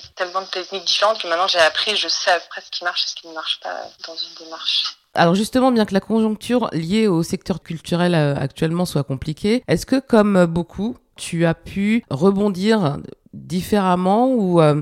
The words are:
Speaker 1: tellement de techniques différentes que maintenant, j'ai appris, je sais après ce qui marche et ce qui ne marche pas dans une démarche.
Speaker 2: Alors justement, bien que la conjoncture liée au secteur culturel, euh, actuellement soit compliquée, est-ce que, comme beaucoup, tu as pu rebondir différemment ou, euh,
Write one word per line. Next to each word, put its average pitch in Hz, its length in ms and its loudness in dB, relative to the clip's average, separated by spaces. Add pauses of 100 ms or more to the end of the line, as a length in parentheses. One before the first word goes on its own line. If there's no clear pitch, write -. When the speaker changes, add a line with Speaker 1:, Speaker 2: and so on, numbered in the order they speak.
(140)
Speaker 1:
tellement 185 280 -6
de 185 40 -14
techniques 185 380 -10
différentes 214 360 0
que 185 60 -6
maintenant, 175 220 0
j'ai 175 120 2
appris, 165 360 2
je 170 120 -4
sais - 220 -2
après 175 300 -2
ce - 100 -20
qui - 140 -10
marche 175 200 -4
et - 40 -6
ce - 60 -10
qui - 140 -18
ne 160 60 -18
marche - 260 -8
pas - 220 -10 (240)
dans 165 100 -16
une 165 180 -12 (100)
démarche. - 520 -6 (180)
Speaker 2:
Alors 170 200 4
justement, 247 360 2
bien 220 140 2
que 196 80 -4
la 196 80 2
conjoncture 220 720 -2
liée 185 340 0
au 170 160 2
secteur - 400 -6
culturel, 175 520 0
euh, 147 200 2
actuellement 165 520 -2
soit 147 180 -2
compliquée, 202 640 -2
est-ce 160 160 0
que, 262 160 2
comme 208 460 4
beaucoup, 175 500 -4 (200)
tu 165 280 -2
as 165 80 2
pu 208 560 -2
rebondir 196 880 2 (380)
différemment 185 960 0
ou, 185 340 4
euh, 147 200 4